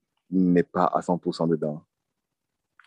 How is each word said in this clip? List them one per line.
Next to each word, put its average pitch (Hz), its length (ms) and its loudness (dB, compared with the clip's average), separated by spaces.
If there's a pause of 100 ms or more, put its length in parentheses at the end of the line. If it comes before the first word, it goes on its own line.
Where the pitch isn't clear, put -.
(300)
n'es 90 320 2
pas 87 320 -2
à 85 80 0
cent 87 160 -2
pour 87 160 -6
cent 85 120 -2
dedans. 78 380 -4 (1040)